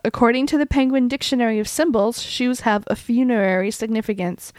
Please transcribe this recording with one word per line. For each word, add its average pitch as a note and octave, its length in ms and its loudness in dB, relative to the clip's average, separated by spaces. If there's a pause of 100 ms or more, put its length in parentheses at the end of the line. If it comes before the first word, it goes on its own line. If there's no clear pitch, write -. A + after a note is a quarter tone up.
"According B3 440 2
to D#4 100 0
the D4 80 2
Penguin C4 420 2
Dictionary A#3+ 520 0
of G#3+ 80 -4
Symbols, A#3 540 0
shoes B3 400 -2
have G#3 260 0
a A3+ 80 -2
funerary G#3+ 760 0
significance. G#3+ 880 -4